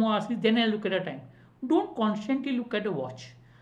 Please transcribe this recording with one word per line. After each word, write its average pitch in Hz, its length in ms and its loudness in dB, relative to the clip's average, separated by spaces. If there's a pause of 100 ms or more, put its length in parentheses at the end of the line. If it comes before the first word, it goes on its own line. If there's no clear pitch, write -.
more 220 140 4
R 202 60 2
Cs, 226 260 -4
then 226 120 6
I'll 226 140 4
look 214 160 -2
at - 20 0
the 185 80 2
time. 139 220 -6 (520)
Don't 392 280 2
constantly 240 560 0
look 240 180 -4
at 208 160 -2
a - 0 -
watch. 131 380 -6 (340)